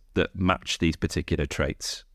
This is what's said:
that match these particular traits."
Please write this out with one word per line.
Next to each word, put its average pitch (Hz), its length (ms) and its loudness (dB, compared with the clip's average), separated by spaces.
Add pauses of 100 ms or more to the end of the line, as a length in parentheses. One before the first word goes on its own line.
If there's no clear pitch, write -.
(140)
that - 220 0
match 90 440 0
these 85 160 4
particular - 500 -2
traits." - 580 -4 (120)